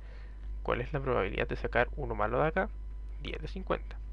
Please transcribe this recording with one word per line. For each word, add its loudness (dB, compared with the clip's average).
¿Cuál 2
es -2
la 2
probabilidad 2
de -2
sacar 4
uno -2
malo 4
de 6
acá? 2
Diez -4
de -4
cincuenta. -2